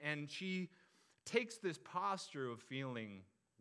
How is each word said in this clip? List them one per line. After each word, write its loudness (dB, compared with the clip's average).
and 2
she 0
takes 2
this 2
posture 0
of -2
feeling -4